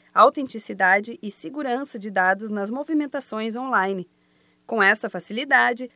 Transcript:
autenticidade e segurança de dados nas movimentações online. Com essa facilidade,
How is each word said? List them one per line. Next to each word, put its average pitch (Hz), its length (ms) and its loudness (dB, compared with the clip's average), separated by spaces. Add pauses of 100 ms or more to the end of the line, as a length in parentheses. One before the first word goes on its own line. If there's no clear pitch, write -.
(120)
autenticidade 208 1120 2
e 208 80 -8
segurança 262 680 -6
de 202 120 -10
dados 196 400 0
nas 208 200 -4
movimentações 262 840 -4
online. 196 500 -2 (600)
Com 226 160 0
essa 208 260 4
facilidade, 247 880 0